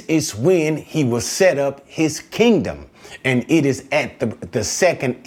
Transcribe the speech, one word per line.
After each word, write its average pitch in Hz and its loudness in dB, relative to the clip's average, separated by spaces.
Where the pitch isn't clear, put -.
is 156 0
when 156 2
he 151 -4
will 120 0
set 170 2
up 139 -4
his 156 -2
kingdom. 107 0
And 127 0
it 147 4
is 131 -2
at 143 -2
the, 127 -2
the 110 -6
second 139 -2